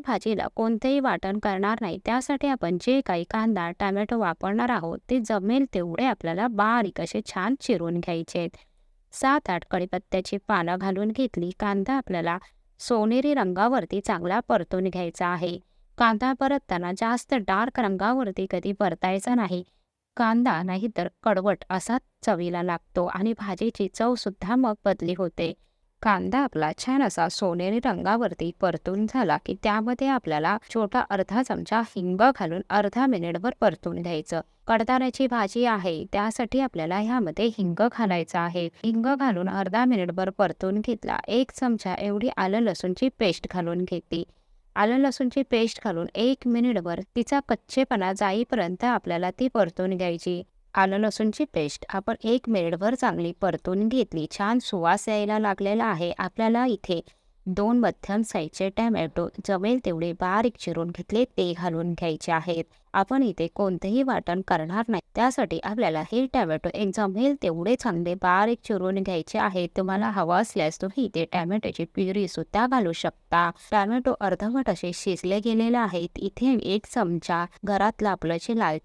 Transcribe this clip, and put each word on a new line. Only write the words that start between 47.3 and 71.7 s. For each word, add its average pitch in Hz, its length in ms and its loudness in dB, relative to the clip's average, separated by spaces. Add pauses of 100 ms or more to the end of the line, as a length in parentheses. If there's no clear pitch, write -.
कच्चेपणा 214 640 0
जाईपर्यंत 196 720 0
आपल्याला 180 460 0
ती 254 180 0
परतून 185 480 0
घ्यायची. 175 460 -2 (320)
आलं 190 220 4
लसूणची 214 480 0
पेस्ट - 440 -4
आपण 196 260 -4 (100)
एक 240 240 0
मिनिटभर 185 460 0
चांगली 170 460 0
परतून 190 480 0
घेतली. 220 380 0 (120)
छान 214 200 2
सुवास 185 500 0
यायला 214 300 2
लागलेला 208 460 0
आहे. 175 340 0
आपल्याला 226 480 2
इथे 185 340 -2 (480)
दोन 208 300 2
मध्यम 208 440 0
साईजचे 190 460 -2
टोमॅटो 190 600 0 (200)
जमेल 202 360 2
तेवढे 170 280 -2
बारीक 202 460 0
चिरून 170 300 -4
घेतले, 202 360 0
ते 180 340 0
घालून 170 340 -2
घ्यायचे 165 400 -2
आहेत. 165 320 -2 (280)
आपण 254 300 2
इथे 175 240 0
कोणतेही 196 560 0
वाटण 190 460 -2
करणार 175 400 0
नाही, 202 140 0 (120)
त्यासाठी 220 500 2
आपल्याला 185 380 0 (100)
हे 254 140 2
टोमॅटो 175 480 0
एक 202 200 0
जमेल 220 480 0
तेवढे 180 340 0
चांगले 175 380 -2
बारीक 190 500 2
चिरून 185 300 -2
घ्यायचे 185 440 -2
आहेत. 185 380 0
तुम्हाला 190 340 0
हवं 180 300 2
असल्यास 165 420 -2
तुम्ही 196 220 -2
इथे 165 200 -2
टोमॅटोची 175 600 -2